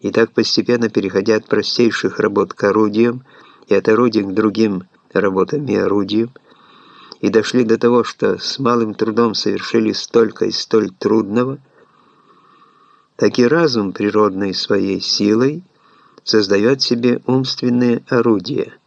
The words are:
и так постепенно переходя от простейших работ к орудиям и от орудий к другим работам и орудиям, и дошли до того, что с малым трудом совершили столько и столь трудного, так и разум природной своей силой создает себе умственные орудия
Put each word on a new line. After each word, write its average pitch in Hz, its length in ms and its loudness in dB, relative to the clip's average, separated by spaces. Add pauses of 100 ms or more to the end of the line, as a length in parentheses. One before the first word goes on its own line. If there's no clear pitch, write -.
и 101 100 -4
так 113 200 2
постепенно 117 580 0
переходя 101 460 0
от 107 100 -2
простейших - 720 -2
работ 101 340 0
к - 100 -8
орудиям 110 600 0 (440)
и 104 80 2
от 92 120 0
орудий 110 360 2
к 98 100 -6
другим 104 500 0 (280)
работам 95 540 0
и 110 100 -2
орудиям, 101 560 -2 (880)
и 104 100 0
дошли 110 340 2
до 110 140 2
того, 120 260 2
что 101 340 -2
с - 220 -10
малым 120 340 0
трудом 110 420 0
совершили 107 560 -2
столько 107 540 0
и 98 60 -2
столь 104 400 -2
трудного, 110 680 -2 (1600)
так - 200 2
и 123 80 4
разум 120 460 2
природной 101 600 0
своей 98 480 -2
силой 123 600 0 (600)
создает 107 580 2
себе 120 440 0
умственные 123 840 0
орудия 110 680 0 (140)